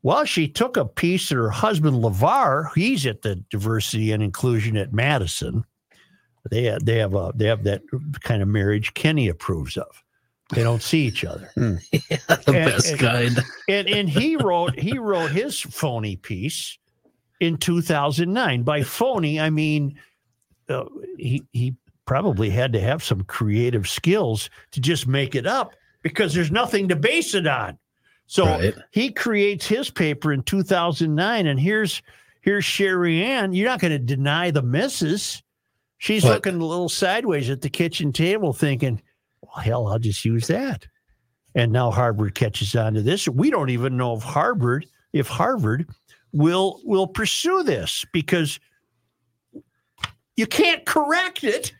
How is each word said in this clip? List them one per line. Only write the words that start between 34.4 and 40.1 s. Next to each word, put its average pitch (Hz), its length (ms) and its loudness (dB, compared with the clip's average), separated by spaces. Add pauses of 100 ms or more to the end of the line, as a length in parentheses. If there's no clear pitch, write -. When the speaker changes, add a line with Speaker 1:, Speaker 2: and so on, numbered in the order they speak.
Speaker 1:
the 143 100 2
missus. 165 800 -2 (560)
She's 214 260 0
Speaker 3:
But 113 100 8 (120)
Speaker 1:
looking 180 160 -2
a 165 40 0
little 170 240 -2
sideways 185 600 0
at 135 120 -4
the 139 80 -4
kitchen 165 440 -2
table 175 400 0
thinking, 131 480 0 (400)
"Well, - 220 -14
hell, 117 240 -2
I'll 107 120 0
just 110 260 -2